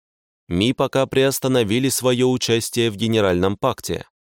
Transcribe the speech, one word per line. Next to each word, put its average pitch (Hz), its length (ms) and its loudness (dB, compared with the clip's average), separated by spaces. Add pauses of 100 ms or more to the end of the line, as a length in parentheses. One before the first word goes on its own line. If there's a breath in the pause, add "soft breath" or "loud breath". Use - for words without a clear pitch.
(500)
Ми 101 240 0
пока 135 320 -2
приостановили 131 840 0
свое 127 420 0
участие 117 580 0
в 101 60 -10
Генеральном 98 640 0
пакте, 92 500 -6 (260)